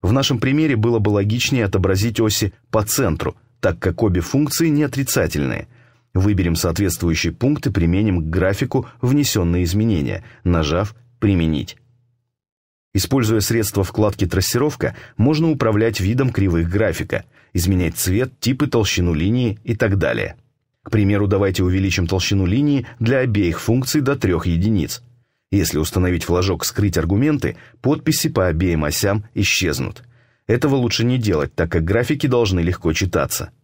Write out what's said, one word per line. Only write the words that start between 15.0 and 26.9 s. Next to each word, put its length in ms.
можно 360
управлять 480
видом 320
кривых 360
графика, 580
изменять 420
цвет, 460
тип 240
и 20
толщину 480
линии 480
и 140
так 220
далее. 360
К 80
примеру, 380
давайте 340
увеличим 440
толщину 400
линии 400
для 200
обеих 420
функций 400
до 160
трёх 300
единиц. 560
Если 240
установить 480
флажок 400
«Скрыть 320